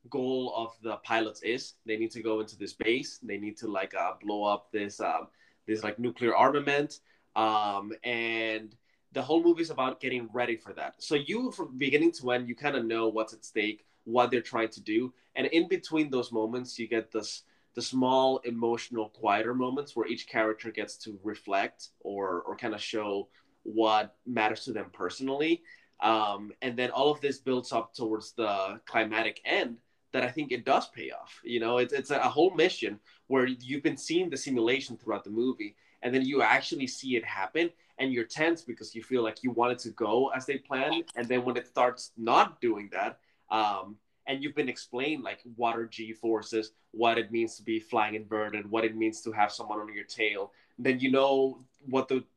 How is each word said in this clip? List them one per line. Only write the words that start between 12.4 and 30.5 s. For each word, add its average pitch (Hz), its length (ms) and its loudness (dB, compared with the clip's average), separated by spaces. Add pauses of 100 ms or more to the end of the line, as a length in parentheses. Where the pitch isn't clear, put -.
you 120 80 -6
kinda 139 280 -2
know 113 240 0
what's 110 260 0
at - 100 -20
stake, 107 420 -2 (180)
what 120 280 4
they're 120 100 2
trying 113 280 -2
to 104 120 -14
do. 117 320 0 (220)
And 131 120 0
in 170 200 4
between 160 420 0
those 123 220 -2
moments, 117 480 -2
you 110 80 -6
get 113 240 -2
this, - 320 -6 (300)
the 120 80 -6
small, 131 580 4
emotional, 117 720 -2
quieter 110 440 2
moments 127 420 -2
where 113 120 0
each 117 200 -6
character 110 440 -2
gets 104 280 -8
to 104 240 -12
reflect 104 640 -4 (120)
or, 98 420 -4
or - 120 -6
kinda 110 220 -4
show 104 520 -4 (340)
what 110 640 2
matters 110 400 0
to 120 80 -8
them 95 180 -6
personally. 135 720 -2 (360)
Um, 104 640 2
and 123 160 -4
then 123 140 0
all 139 200 4
of 147 100 -2
this 135 180 -2
builds 127 320 -2
up 113 220 -2
towards 110 400 -4
the 101 520 0
climatic 110 580 0
end 151 360 0 (320)
that 127 120 0
I 127 80 -2
think 151 200 -4